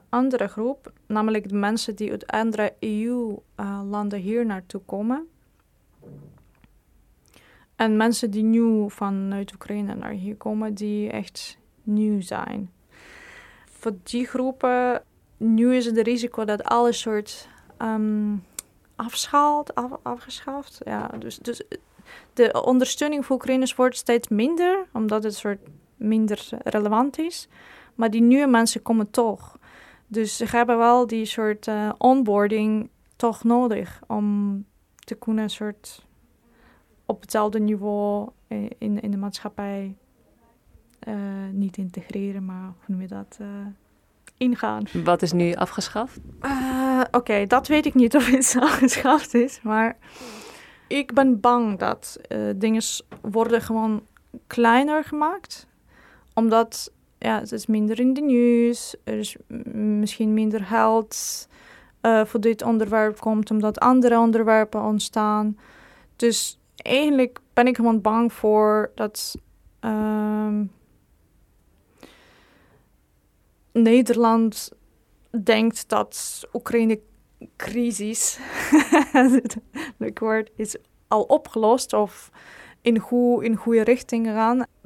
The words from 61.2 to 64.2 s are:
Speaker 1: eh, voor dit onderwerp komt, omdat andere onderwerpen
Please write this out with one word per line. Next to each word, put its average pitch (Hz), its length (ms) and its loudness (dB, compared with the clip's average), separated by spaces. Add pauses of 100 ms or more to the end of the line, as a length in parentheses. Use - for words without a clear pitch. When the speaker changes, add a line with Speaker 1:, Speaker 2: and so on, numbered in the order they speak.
Speaker 1:
eh, 226 240 4
voor 214 160 -2
dit 220 220 0
onderwerp 214 580 0
komt, 214 300 -2
omdat 214 300 0
andere 247 380 6
onderwerpen 220 640 4